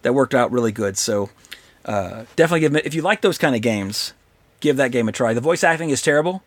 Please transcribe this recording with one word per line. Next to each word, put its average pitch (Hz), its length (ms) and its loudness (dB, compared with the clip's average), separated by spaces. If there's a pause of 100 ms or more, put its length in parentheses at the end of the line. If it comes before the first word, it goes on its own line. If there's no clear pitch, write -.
that 123 140 0
worked 135 200 2
out 123 160 4
really 117 220 0
good. 101 240 -4
So, 101 320 -2 (560)
uh, 104 400 -6 (120)
definitely 165 240 4
give 147 140 2
it, 156 120 0
if 151 80 -8
you 160 80 -2
like 196 180 0
those 185 160 2
kind 143 180 0
of 117 60 0
games, 107 540 -4 (460)
give 147 180 2
that 135 120 2
game 120 180 0
a 107 40 -4
try. 113 220 0
The 120 60 0
voice 160 220 0
acting 165 280 2
is 135 120 0
terrible 160 440 0